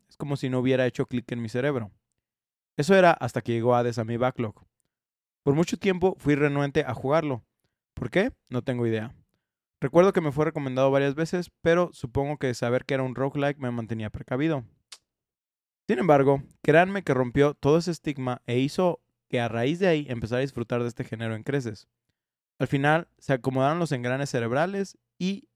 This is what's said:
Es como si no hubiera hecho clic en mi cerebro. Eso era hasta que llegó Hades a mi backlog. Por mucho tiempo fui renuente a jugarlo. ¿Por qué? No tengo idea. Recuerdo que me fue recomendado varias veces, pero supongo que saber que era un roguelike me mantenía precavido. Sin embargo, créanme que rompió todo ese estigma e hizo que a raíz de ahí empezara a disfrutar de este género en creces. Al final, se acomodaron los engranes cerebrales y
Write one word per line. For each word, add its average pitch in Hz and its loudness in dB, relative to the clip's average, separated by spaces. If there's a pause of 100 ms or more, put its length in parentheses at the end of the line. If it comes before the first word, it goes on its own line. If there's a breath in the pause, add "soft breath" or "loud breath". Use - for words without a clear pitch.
Es - -20
como 143 -4
si 135 -6
no 127 0
hubiera 127 2
hecho 123 -2
clic 120 -6
en 120 -6
mi 113 -8
cerebro. 123 -2 (880)
Eso 151 4
era 180 8
hasta - -4
que 117 -4
llegó 117 2
Hades 120 0
a 113 -4
mi 117 -4
backlog. 120 -2 (880)
Por 139 2
mucho 170 0
tiempo 185 0
fui 147 2
renuente 143 0
a 123 -4
jugarlo. 143 -2 (480)
¿Por - -8
qué? 202 0 (160)
No 123 -4
tengo 120 -2
idea. 110 -4 (640)
Recuerdo 175 4
que 190 0
me 151 -2
fue 151 0
recomendado 135 0
varias 139 2
veces, 165 -4 (120)
pero 170 4
supongo 139 -4
que 127 -2
saber 123 -2
que 139 -2
era 131 0
un 127 -6
roguelike 139 -2
me 127 -6
mantenía 110 -6
precavido. 139 -4 (1200)
Sin 226 0
embargo, 139 4 (200)
créanme 180 2
que 143 -2
rompió 131 2
todo 151 2
ese 170 -4
estigma 131 -6
e 120 0
hizo 160 0 (280)
que 123 -2
a 120 -2
raíz 120 -2
de 196 0
ahí 151 2
empezara 117 -4
a 131 0
disfrutar 120 -4
de 120 -4
este 120 -8
género 113 -6
en 107 -10
creces. 123 -6 (720)
Al 131 0
final, 147 0 (100)
se - -4
acomodaron 135 0
los 165 -2
engranes 131 -4
cerebrales 151 -4 (200)
y 190 -4